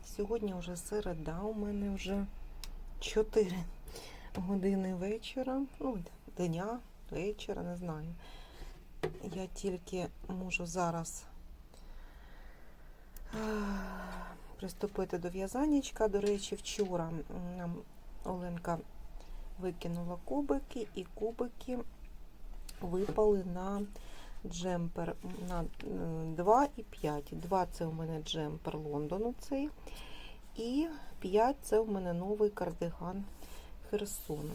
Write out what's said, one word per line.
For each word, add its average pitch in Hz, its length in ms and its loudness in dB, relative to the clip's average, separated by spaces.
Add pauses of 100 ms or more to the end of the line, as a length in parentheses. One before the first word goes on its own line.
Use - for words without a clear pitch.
Сьогодні 208 480 0
вже 180 220 -4
середа, 170 640 -2
у 214 140 0
мене 202 420 0
вже 196 300 0 (720)
чотири 214 580 4 (760)
години 190 600 2
вечора, 247 680 0 (180)
ну, 254 180 0 (400)
дня, 180 420 0 (320)
вечора, 202 520 -2
не 175 140 -4
знаю. 165 380 -4 (1160)
Я 190 200 -2
тільки 180 540 -2 (200)
можу 185 380 -2
зараз, 170 580 2 (2000)
а, 214 40 -2 (1200)
приступити 190 580 0
до 175 120 0
в'язаннячка. 220 800 4
До 202 140 4
речі, 202 340 4
вчора 175 560 2 (460)
нам 175 180 -2 (480)
Оленка 175 540 0 (840)
викинула 175 680 0
кубики, 277 680 2
і 185 80 -4
кубики 240 760 -2 (1000)
випали 196 640 6
на 185 380 0 (640)
джемпер 175 680 0 (340)
на, 175 120 2
е, 160 40 2 (600)
два 190 420 8 (100)
і 214 60 -6
п'ять. 147 480 -2
Два — 175 400 2
це - 140 -2
у 160 60 0
мене 160 300 -2
джемпер 156 560 -2
Лондону 156 640 0
цей, 277 300 0 (840)
і 254 320 2 (320)
п'ять — 214 420 8
це 214 180 6
у 226 60 6
мене 190 280 2
новий 208 360 6
кардиган 175 720 0 (680)
Херсон. 170 640 -2